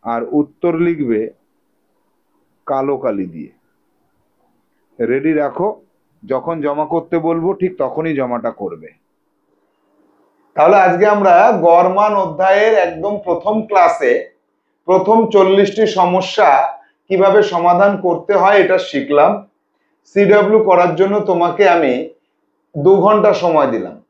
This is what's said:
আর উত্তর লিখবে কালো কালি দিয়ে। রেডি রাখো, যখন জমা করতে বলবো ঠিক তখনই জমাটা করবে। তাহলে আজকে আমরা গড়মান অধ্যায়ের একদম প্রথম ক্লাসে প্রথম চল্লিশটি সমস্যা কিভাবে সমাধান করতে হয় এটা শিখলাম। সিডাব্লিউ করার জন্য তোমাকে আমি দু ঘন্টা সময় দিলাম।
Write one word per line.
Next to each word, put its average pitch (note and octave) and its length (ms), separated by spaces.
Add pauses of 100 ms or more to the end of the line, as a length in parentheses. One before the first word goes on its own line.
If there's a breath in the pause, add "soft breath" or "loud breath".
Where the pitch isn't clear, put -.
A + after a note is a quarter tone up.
আর A#2 180 (100)
উত্তর D3 480
লিখবে D3 400 (1500)
কালো C#3 300
কালি G2+ 300
দিয়ে। D#2+ 240 (1500)
রেডি C3+ 340
রাখো, D3+ 340 (560)
যখন C3 380
জমা D3 240
করতে E3 340
বলবো E3 340
ঠিক F#3 240
তখনই D3+ 420
জমাটা A#2+ 320
করবে। E2+ 380 (1700)
তাহলে E3+ 220
আজকে F#3 280
আমরা G3+ 280 (320)
গড়মান F#3 500
অধ্যায়ের F#3+ 600
একদম E3+ 360 (120)
প্রথম F3+ 300 (120)
ক্লাসে E3+ 460 (760)
প্রথম F#3+ 300 (160)
চল্লিশটি G3 500 (160)
সমস্যা F3+ 500 (600 loud breath)
কিভাবে G3 340
সমাধান F3 480 (100)
করতে F3 320
হয় G3 260
এটা D3+ 200
শিখলাম। C#3+ 520 (720)
সিডাব্লিউ G3+ 580
করার F3+ 320
জন্য G3 200 (140)
তোমাকে F3 400
আমি D#3+ 240 (840)
দু D#3 180 (100)
ঘন্টা G#3 300
সময় D#3 380
দিলাম। G#2+ 240 (140)